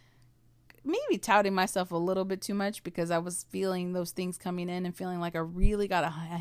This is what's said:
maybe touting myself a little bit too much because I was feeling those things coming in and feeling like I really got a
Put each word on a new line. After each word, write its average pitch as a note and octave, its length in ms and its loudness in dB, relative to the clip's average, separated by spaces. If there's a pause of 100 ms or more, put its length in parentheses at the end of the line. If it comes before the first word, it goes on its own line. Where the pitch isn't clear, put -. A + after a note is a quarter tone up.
(840)
maybe G4+ 320 0
touting G3+ 380 4
myself F#3 360 0
a E3+ 60 0
little F#3 280 2
bit F#3+ 160 -4
too - 120 -4
much G3+ 300 -2
because F3 260 -2
I E3+ 80 2
was F3 320 -4
feeling F#3 440 -2
those F3+ 180 -2
things F3+ 260 -4
coming F3+ 320 -4
in F3+ 160 -2
and F3 100 -4
feeling F3+ 240 -4
like E3+ 160 -2
I E3 40 -2
really F#3+ 480 4
got F3+ 160 2
a D#3+ 100 -2 (280)